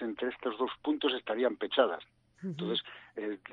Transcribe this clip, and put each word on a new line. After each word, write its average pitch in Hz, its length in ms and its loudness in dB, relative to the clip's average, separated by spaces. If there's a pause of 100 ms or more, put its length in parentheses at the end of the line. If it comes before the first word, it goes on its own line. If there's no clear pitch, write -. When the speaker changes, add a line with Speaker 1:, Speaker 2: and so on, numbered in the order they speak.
Speaker 1:
entre 113 240 -2
estes 120 300 -4
dous 123 160 0 (100)
puntos 147 320 2
estarían 117 400 2
pechadas. 98 480 2 (400)
Speaker 2:
Ujú. 185 80 -4
Speaker 1:
Entonces, 175 260 -2 (380)
eh, 107 240 -4 (120)